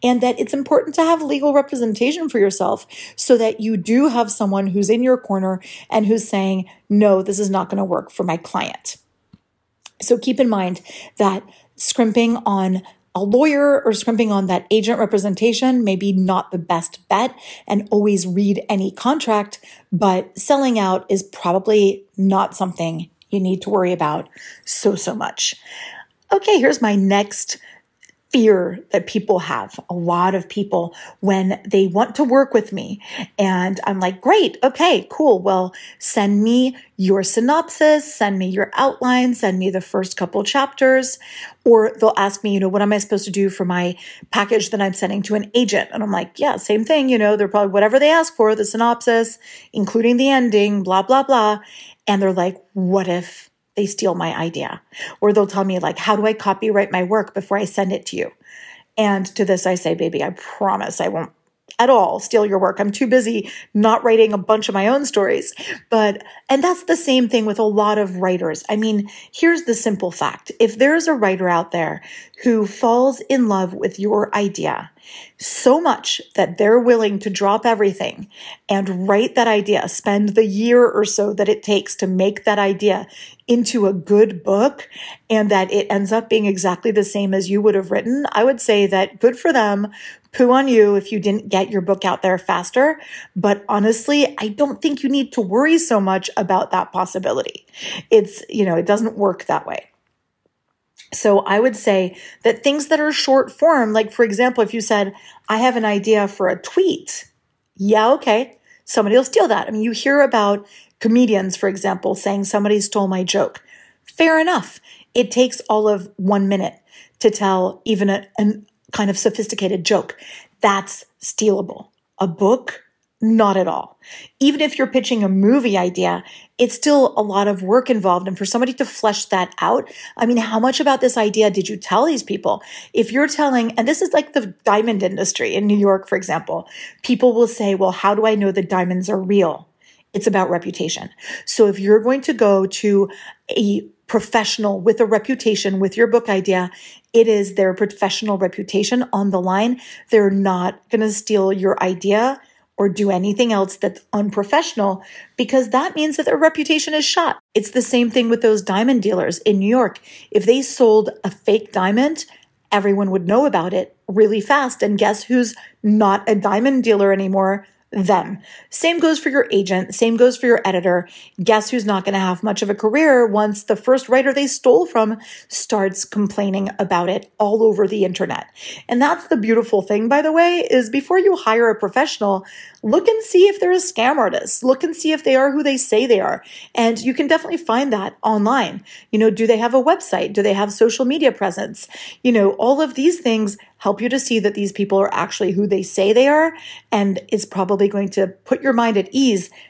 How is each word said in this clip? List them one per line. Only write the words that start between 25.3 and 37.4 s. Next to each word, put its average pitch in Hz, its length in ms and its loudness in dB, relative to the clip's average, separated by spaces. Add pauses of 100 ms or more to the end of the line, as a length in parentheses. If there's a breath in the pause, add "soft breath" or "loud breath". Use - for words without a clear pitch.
Okay, 392 260 4
here's 269 240 2
my 214 140 2
next 202 600 0 (720 loud breath)
fear 196 500 2 (120)
that 202 160 -2
people 196 320 -2
have, 127 380 -8 (120)
a 180 40 -8
lot 175 400 0
of 185 140 -4
people, 190 480 -4 (240 loud breath)
when 190 480 0
they 196 180 4
want 214 300 0
to 294 80 0
work 269 300 2
with 214 180 0
me. 196 260 -10 (400 loud breath)
And 190 460 0
I'm 196 160 -2
like, 185 220 -4
"Great, 339 420 2
okay, 277 480 2
cool. 247 300 2
Well, 185 320 0 (260 loud breath)
send 202 420 0
me 254 360 2 (180 loud breath)
your 190 280 2
synopsis, 302 880 2